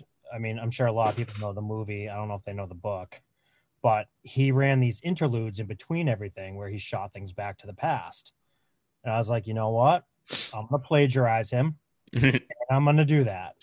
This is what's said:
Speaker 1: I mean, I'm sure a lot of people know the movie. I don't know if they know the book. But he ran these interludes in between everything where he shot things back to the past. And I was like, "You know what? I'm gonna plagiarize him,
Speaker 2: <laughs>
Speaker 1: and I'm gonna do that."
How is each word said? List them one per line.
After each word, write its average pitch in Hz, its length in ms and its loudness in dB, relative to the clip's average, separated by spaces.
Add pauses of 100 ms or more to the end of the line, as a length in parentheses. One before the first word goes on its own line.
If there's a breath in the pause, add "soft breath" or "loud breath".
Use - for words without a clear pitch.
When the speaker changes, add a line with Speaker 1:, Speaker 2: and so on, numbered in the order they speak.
(340)
Speaker 1:
I 117 40 -10
mean, 113 220 -6
I'm 117 120 -4
sure 123 160 2
a 117 40 2
lot 110 180 2
of 101 60 -2
people 117 240 -6
know 104 140 -4
the 104 80 -6
movie. 104 480 -6
I 101 60 -8
don't 104 120 -6
know 104 80 -6
if 98 80 -10
they 101 100 -10
know 98 140 -6
the 87 80 -14
book. 92 460 -8 (600)
But 107 260 2 (160)
he 135 280 2
ran 135 280 4
these 120 240 2
interludes 120 560 -2
in 104 80 -6
between 160 420 -2
everything 98 460 -6
where 101 140 -10
he 101 80 -8
shot 98 360 -8
things 95 200 -12
back 101 260 -8
to - 80 -20
the 101 60 -12
past. 110 600 -6 (680)
And 117 100 -4
I 110 40 0
was 113 120 0
like, 113 180 -2
"You 110 60 -4
know 110 180 0
what? 135 340 4 (480 loud breath)
I'm 110 140 -10
gonna 139 140 0
plagiarize 127 720 4
him, 143 260 0 (180)
Speaker 2:
<laughs> - 180 -14
Speaker 1:
and 127 280 4 (280)
I'm 139 160 4
gonna 151 180 6
do 143 220 4
that." 92 380 -4